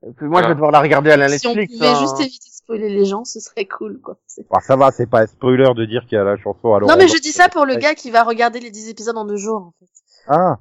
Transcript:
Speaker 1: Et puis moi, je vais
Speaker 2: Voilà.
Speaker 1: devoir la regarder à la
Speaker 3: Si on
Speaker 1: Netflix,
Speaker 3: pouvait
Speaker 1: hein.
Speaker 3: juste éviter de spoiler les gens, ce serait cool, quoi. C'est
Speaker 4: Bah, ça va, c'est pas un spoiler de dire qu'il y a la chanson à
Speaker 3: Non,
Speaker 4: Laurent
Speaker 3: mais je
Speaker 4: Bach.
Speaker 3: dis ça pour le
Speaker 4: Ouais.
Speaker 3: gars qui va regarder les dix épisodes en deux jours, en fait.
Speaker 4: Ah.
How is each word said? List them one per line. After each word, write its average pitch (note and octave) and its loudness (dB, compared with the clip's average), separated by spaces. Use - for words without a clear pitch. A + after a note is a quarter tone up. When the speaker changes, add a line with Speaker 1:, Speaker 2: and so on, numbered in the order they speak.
Speaker 1:
Et A#2 -18
puis D3+ -14
moi, F3 2
je - 2
vais E3 2
Speaker 2:
Voilà. - -
Speaker 1:
devoir D3 0
la D3 6
regarder D3 2
à D3 6
la C#3 2
Speaker 3:
Si D3 -2
on A#3+ -2
Speaker 1:
Netflix, G#3+ -6
Speaker 3:
pouvait D#3 0
Speaker 1:
hein. D3 2
Speaker 3:
juste C4+ -4
éviter C4 -8
de - -20
spoiler G#3+ -8
les G3+ 0
gens, G3+ -6
ce A#3 -14
serait - -12
cool, - -14
quoi. - -18
C'est - -20
Speaker 4:
Bah, - 0
ça C3+ 2
va, C3+ 4
c'est A#2+ -4
pas A#2 2
un A2 2
spoiler B2+ 2
de A2+ -4
dire A2+ -8
qu'il A2 -4
y G2+ 2
a G2 0
la G2+ 0
chanson G2+ -6
à G3+ 4
Speaker 3:
Non, - -
Speaker 4:
Laurent D4 2
Speaker 3:
mais F#4+ 6
je D#4+ 4
Speaker 4:
Bach. E4 -2
Speaker 3:
dis D4+ -8
ça F4+ 4
pour E4 0
le C4 -2
Speaker 4:
Ouais. A#3+ -4
Speaker 3:
gars D4+ 0
qui B3+ -16
va A#3 4
regarder A#3 -2
les A#3+ -18
dix G#3+ -18
épisodes A3 -10
en G#3+ -8
deux G#3 -8
jours, G#3 -6
en E3+ -20
fait. F3+ -20
Speaker 4:
Ah. D#3 2